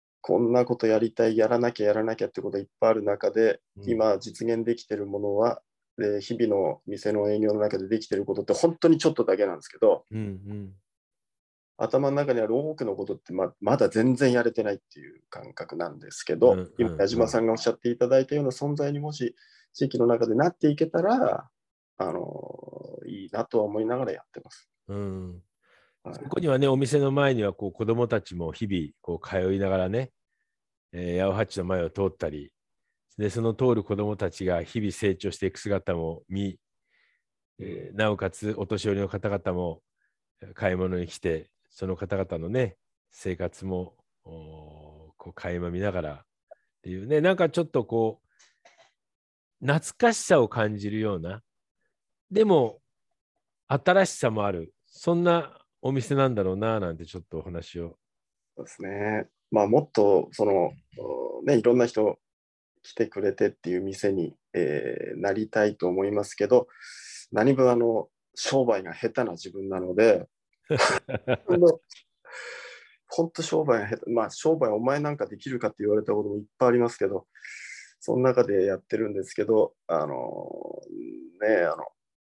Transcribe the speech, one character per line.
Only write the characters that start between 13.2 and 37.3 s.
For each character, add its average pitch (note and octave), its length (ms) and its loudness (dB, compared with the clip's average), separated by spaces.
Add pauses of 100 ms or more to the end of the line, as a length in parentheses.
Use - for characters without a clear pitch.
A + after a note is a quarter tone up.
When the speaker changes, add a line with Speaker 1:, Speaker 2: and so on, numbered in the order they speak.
Speaker 1:
ま、 F2+ 280 -2
ま G#2+ 160 2
だ B2+ 120 4
全 B2 260 4
然 B2+ 180 4
や A#2+ 100 4
れ A#2 100 2
て A2+ 100 -2
な G#2 80 -2
い G2 40 -2
っ F#2+ 40 -8 (140)
て - 80 -20
い C2+ 100 -20
う - 200 -20
感 - 240 -16
覚 - 220 -12
な E2+ 120 -6
ん D2 100 -16
で - 120 -20
す - 120 -14
け - 140 -4
ど、 A#2 160 8
Speaker 2:
う F#2+ 40 2
ん - 20 -2
う F2+ 40 -4
ん - 20 -8
う - 40 -12
ん。 - 100 -20
Speaker 1:
今、 G#2+ 180 0
矢 G2 120 2
島 A2+ 180 2
さ A2+ 140 0
ん A2+ 60 2
が A2+ 60 4
お - 20 0
っ A2+ 40 -2
し - 80 -6
ゃ A#2 60 2
っ - 60 -8
て - 100 -4
い A#2+ 80 -2
た B2 120 0
だ C3 100 6
い C3 80 2
た C#3+ 80 -4
よ D3 80 0
う - 20 -2
な C3 60 -2
存 C#3+ 240 -4
在 C#3+ 180 -2
に D3 80 -6
も D3+ 120 -8
し B2+ 220 -6 (380)
地 C#3 140 -2
域 C3 120 -2
の A#2 80 4
中 A#2 200 4
で A2+ 80 2
な D3 140 4
っ F3+ 80 -6
て D#3 120 2
い D3 80 2
け D#3+ 100 0
た E3+ 160 -2
ら、 G#3 460 0 (500)
あ F#2+ 60 -4
の、 - 1000 -10
い G2 200 -12
い - 60 -16
な A2 120 -4
と - 140 -2
は G#2+ 60 2
思 G#2 160 -4
い A2 60 -2
な A#2+ 100 -2
が C3 100 -4
ら G2 60 -4
や - 100 -10
っ - 100 -20
て - 80 -18
ま - 100 -20
す。 - 200 -20 (180)
Speaker 2:
う G2 60 -10
ん。 F#2 480 -10 (600)
Speaker 1:
は - 100 -14
い。 - 20 -14
Speaker 2:
そ - 80 -16
こ C#3 180 -4
に E3+ 80 0
は C3 100 4
ね、 C#3 100 4
お C3 80 4
店 C#3 220 2
の C#3 140 2
前 C#3 220 4
に A2+ 80 0
は G2 100 0
こ G2+ 160 -8
う F2+ 40 -8
子 G#2+ 140 -4
供 A#2 220 2
た A2+ 120 0
ち - 140 -12
も E2+ 180 -6
日 A2 160 -6
々 E2+ 320 -2
こ E2+ 220 -8
う - 40 -14
通 F#2+ 260 0
い G2 60 0
な G2 100 0
が F#2+ 80 2
ら F#2 120 0
ね、 B2 220 -4 (840)
え F2 260 -4
ー、 F#2 60 2
八 G2 40 2
百 F#2+ 80 0
八 G#2+ 220 -2
の F2+ 80 -2
前 F#2 160 0
を D#2+ 80 -4
通 G2 180 -4
っ - 20 -10
た D#2+ 200 -6
り、 D2 220 -12 (640)
で、 G#2 120 -2
そ A#2 120 -4
の A2+ 120 0
通 B2 200 4
る G#2+ 100 0
子 G#2 120 -4
供 G#2 200 -2
た F#2 140 -4
ち - 140 -8
が F2 180 0
日 A2 180 -8
々 G#2 120 -2
成 G2 220 0
長 G2+ 160 -6
し - 80 -8
て G2 80 -2
い F2+ 60 -4
く - 60 -16
姿 G2 360 -4
も E2 340 -6
見、 F#2+ 300 -6 (1000)